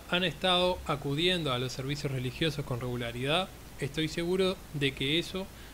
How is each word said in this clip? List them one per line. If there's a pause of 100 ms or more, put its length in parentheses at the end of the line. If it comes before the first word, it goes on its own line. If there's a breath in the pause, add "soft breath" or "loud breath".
han
estado
acudiendo
a
los
servicios
religiosos
con
regularidad, (300)
estoy
seguro (180)
de
que
eso (260 loud breath)